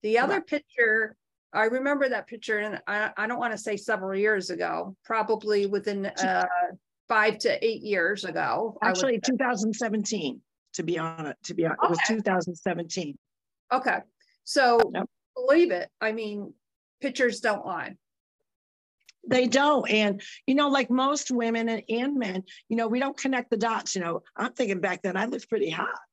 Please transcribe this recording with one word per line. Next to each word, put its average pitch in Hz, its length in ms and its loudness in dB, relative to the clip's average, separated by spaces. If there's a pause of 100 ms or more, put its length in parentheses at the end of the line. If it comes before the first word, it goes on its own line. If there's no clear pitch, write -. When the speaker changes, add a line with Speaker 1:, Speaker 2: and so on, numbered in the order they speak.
Speaker 1:
The 220 180 4
other 330 220 2
Speaker 2:
Correct. - 80 -14
Speaker 1:
picture, 226 640 0 (380)
I 208 140 2
remember 269 420 0
that 220 180 -4
picture, 220 300 -4
and 208 300 -4
I, 208 280 -2
I 208 100 -4
don't 240 140 -4
wanna 220 180 -2
say 208 200 -4
several 196 420 -2
years 202 300 2
ago, 170 560 -4
probably 214 600 0
within, 202 520 -2
Speaker 2:
Two 190 100 0
Speaker 1:
uh, 180 180 2 (640)
five 214 300 2
to - 280 0
eight 226 180 0
years 196 420 0
ago, 165 560 -2
I 214 60 2
would 185 100 2
Speaker 2:
Actually, 254 160 2
Speaker 1:
say. 226 180 0
Speaker 2:
two 247 60 0
thousand 226 360 0
seventeen, 202 680 -4 (320)
to 185 100 -6
be 165 160 -2
honest, 160 460 -8
to 180 80 -10
be 170 120 0
honest. 151 180 0
It 359 60 6
was 170 100 2
Speaker 1:
Okay. - 160 0
Speaker 2:
two 220 60 -4
thousand 180 340 0
seventeen. 170 600 -4 (540)
Speaker 1:
Okay. 240 280 0 (440)
So 240 500 4
Speaker 2:
Yep. 185 160 -4 (260)
Speaker 1:
believe 277 360 4
it. 175 180 -4 (100)
I 220 120 0
mean, 208 420 -8 (480)
pictures 254 380 0
don't 208 260 0
lie. 160 320 -8 (1300)
Speaker 2:
They 254 200 4
don't. 277 420 4
And, 208 320 2 (260)
you 262 80 4
know, 294 140 4
like 269 200 2
most 269 420 0
women 233 380 0
and, 226 200 -4
and 254 280 -2
men, 190 260 -2 (260)
you 226 80 0
know, 233 100 0
we 240 120 0
don't 277 180 -2
connect 262 320 -2
the 226 80 2
dots. 226 380 -2
You 190 60 -2
know, 170 220 -4 (120)
I'm 247 180 -4
thinking 196 260 -2
back 180 220 -2
then 185 160 -2
I 202 80 0
looked - 240 -6
pretty 160 220 0
hot. - 280 -4 (120)